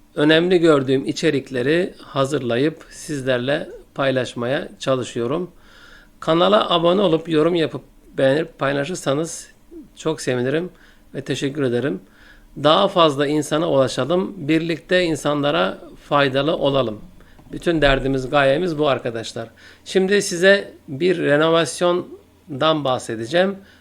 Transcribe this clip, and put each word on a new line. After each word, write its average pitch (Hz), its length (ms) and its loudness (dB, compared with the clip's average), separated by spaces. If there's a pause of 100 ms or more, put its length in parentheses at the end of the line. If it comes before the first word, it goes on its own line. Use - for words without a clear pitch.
(140)
önemli 165 440 4
gördüğüm 135 480 2
içerikleri 147 960 -2
hazırlayıp 135 880 -2
sizlerle 135 760 -4 (260)
paylaşmaya 131 760 -4 (100)
çalışıyorum. 131 720 -4 (680)
Kanala 185 500 2
abone 175 300 2
olup 160 280 0
yorum 165 260 2
yapıp 143 280 -2 (360)
beğenip 139 400 2
paylaşırsanız 147 880 -4 (480)
çok 156 240 -4
sevinirim 135 500 -2 (440)
ve 147 60 -8
teşekkür 143 420 -4
ederim. 135 380 -2 (600)
Daha 175 260 4
fazla 156 380 2
insana 151 440 -2
ulaşalım, 147 760 0
birlikte 165 560 0
insanlara 151 720 0 (300)
faydalı 143 480 2
olalım. 131 440 -2 (520)
Bütün 160 300 0
derdimiz, 135 480 0
gayemiz 143 480 2
bu 151 100 2
arkadaşlar. 117 600 -4 (360)
Şimdi 190 380 2
size 190 500 2 (160)
bir 165 300 0
renovasyondan 160 1700 0
bahsedeceğim 131 720 -2 (240)